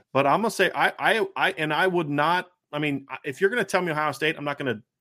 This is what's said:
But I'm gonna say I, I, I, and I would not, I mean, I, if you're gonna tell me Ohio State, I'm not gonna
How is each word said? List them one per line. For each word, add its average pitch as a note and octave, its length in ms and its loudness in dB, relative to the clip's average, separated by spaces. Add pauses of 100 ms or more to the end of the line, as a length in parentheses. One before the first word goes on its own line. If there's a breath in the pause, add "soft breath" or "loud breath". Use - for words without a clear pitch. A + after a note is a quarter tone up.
(140)
But C#3 140 4
I'm D#3+ 140 4
gonna A3 100 -2
say F3+ 240 2
I, D#3 240 2
I, F#3+ 360 2
I, D#3 180 0
and D#3 200 -4
I F3 140 2
would F3 220 -2
not, D#3+ 420 0 (220)
I D3 60 -4
mean, C#3+ 300 -4
I, C3 140 -10
if C#3+ 180 -8
you're G3 80 4
gonna A#3 160 -2
tell F#3 160 0
me F3+ 100 -2
Ohio D3+ 200 -2
State, D#3 260 -2
I'm C#3+ 80 -8
not C#3+ 120 -4
gonna A#2+ 240 -4 (200)